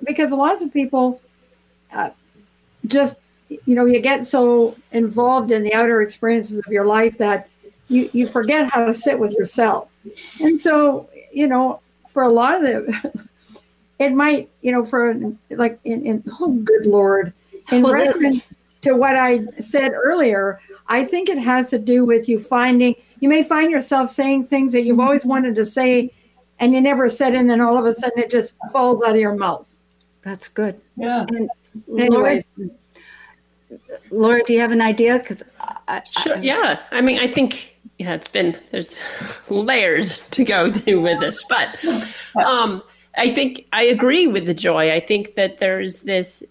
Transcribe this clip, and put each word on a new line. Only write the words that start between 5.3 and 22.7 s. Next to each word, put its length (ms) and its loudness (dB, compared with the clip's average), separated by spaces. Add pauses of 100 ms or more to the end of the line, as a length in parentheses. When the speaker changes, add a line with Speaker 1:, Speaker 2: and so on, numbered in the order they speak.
Speaker 1:
in 140 0
the 100 -2
outer 260 2
experiences 580 -2
of 140 -8
your 140 2
life 320 2
that 300 -2 (400)
you, 240 2
you 160 0
forget 440 0
how 120 2
to 100 0
sit 240 -2
with 140 -2
yourself. 560 -2 (520)
And 200 2
so, 480 2 (240)
you 160 0
know, 320 0 (280)
for 140 -2
a 60 4
lot 260 4
of 60 -2
the, 640 -4 (340)
<laughs> 400 -20
it 140 0
might, 380 0 (100)
you 100 -2
know, 140 0
for, 300 0 (340)
like, 360 -4
in, 200 -6
in, 180 -2 (180)
oh, 120 0
good 320 2
Lord, 480 2 (380)
in 120 4
Speaker 2:
Well, 120 4
this 140 2
Speaker 1:
reference 340 0 (400)
to 120 4
what 220 2
I 300 2 (120)
said 360 -2
earlier, 640 0 (280)
I 160 0
think 260 -2
it 80 0
has 320 0
to 80 -2
do 260 2
with 240 2
you 100 2
finding, 560 2 (260)